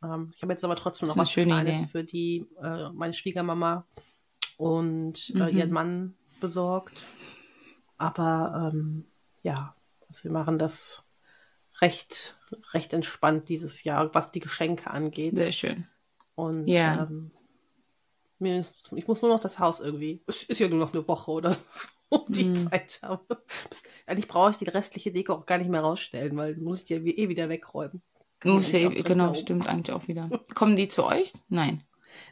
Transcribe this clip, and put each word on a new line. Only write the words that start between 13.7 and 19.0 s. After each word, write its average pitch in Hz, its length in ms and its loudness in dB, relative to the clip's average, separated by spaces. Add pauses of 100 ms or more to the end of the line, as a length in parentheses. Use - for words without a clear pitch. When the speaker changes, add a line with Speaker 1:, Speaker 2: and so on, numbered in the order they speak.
Speaker 1:
Jahr, 151 280 0
was 160 200 2
die 170 80 -6
Geschenke 170 500 -4
angeht. 156 460 -2
Speaker 2:
Sehr 175 160 2
schön. - 340 -4 (480)
Speaker 1:
Und, 160 340 -2
Speaker 2:
Ja. 156 400 4
Speaker 1:
ähm, 156 220 -10 (1120)
mir 180 180 0
ist, - 360 -8
ich 170 120 -8